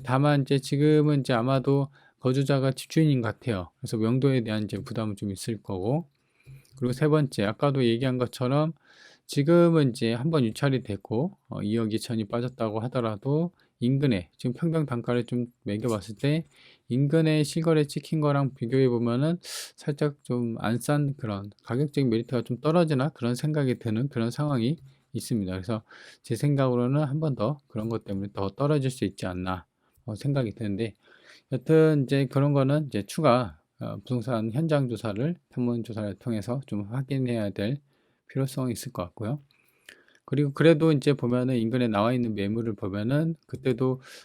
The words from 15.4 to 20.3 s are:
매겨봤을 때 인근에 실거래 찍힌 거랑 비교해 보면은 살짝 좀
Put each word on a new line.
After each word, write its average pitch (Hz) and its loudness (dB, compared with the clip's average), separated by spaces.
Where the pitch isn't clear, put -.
매겨봤을 107 -4
때 151 0
인근에 151 2
실거래 156 2
찍힌 156 -4
거랑 139 2
비교해 131 2
보면은 120 2
살짝 147 -2
좀 120 -2